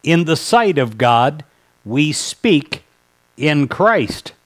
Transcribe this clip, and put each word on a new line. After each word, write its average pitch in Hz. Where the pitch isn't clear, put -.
In 170
the 160
sight 214
of 113
God, 123
we 143
speak -
in 147
Christ. 190